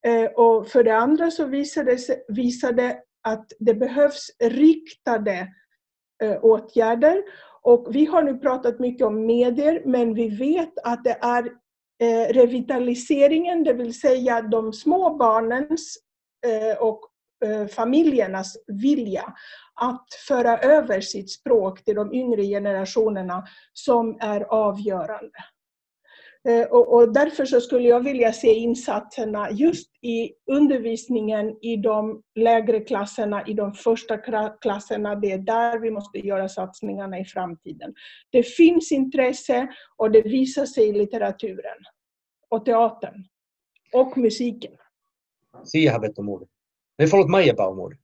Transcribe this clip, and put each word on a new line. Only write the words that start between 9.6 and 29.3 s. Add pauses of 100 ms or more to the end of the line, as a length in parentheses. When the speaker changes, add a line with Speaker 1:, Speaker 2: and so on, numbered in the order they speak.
Speaker 1:
men
vi
vet (120)
att
det
är, (580)
eh,
revitaliseringen,
det
vill
säga
de
små
barnens, (480)
eh,
och, (440)
eh,
familjernas (100)
vilja (400)
att (220)
föra
över
sitt
språk
till
de
yngre
generationerna (280)
som
är
avgörande. (1080)
Eh,
och,
och
därför
så
skulle
jag
vilja
se
insatserna